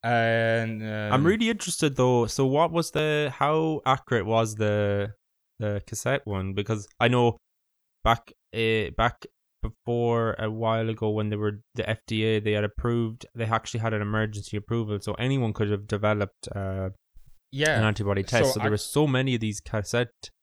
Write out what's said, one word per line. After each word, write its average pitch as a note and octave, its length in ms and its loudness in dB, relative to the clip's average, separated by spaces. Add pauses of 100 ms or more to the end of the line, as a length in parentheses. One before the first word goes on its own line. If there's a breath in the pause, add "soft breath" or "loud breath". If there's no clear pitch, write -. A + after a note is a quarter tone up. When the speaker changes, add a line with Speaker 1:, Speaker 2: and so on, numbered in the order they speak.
Speaker 1:
And, A2+ 800 2
um, G#2+ 280 -4
Speaker 2:
I'm C3+ 140 4
really A3 240 4
interested E3 480 -2
though. B2 300 4
So C3+ 180 0
what D3 260 2
was E3 200 -2
the, D3+ 440 0
how D#3 500 0
accurate B2+ 400 0
was A2+ 300 2
the, G#2 560 0 (480)
the G#2 260 -4
cassette A#2+ 400 -4
one? G2 280 -4
Because G#2 340 -4 (120)
I A#2+ 100 4
know A#2+ 280 4 (680)
back, A2 280 0 (240)
uh, A2 400 2
back A#2 300 0 (380)
before A#2 760 0
a A2 140 -4
while A2+ 380 0
ago G#2+ 200 -2
when G#2+ 200 0
they G#2+ 60 -2
were G#2 240 -2 (140)
the - 160 -4
F A2 160 -2
D A2 180 0
A, A2 160 2
they G#2+ 120 0
had G#2 120 2
approved, A#2 680 -2
they A#2 120 -4
actually A2+ 340 -2
had A2+ 160 0
an G#2 80 0
emergency G#2+ 540 -2
approval, G#2+ 440 -4
so G#2 140 -6
anyone B2 380 0
could G#2 180 0
have G2+ 160 -4
developed, G#2 680 -2
uh, F#2+ 360 -4 (600)
Speaker 1:
Yeah. C#3+ 280 2
Speaker 2:
an A2 40 4
antibody G2+ 380 2
Speaker 1:
So F#2+ 60 -4
Speaker 2:
test. B2 260 4
So G#2+ 60 -2
there B2 80 0
Speaker 1:
ac- G#2+ 40 2
Speaker 2:
were G#2+ 60 2
so D3 300 0
many C3 260 2
of A2+ 80 0
these G#2+ 180 -4
cassette - 680 -4 (140)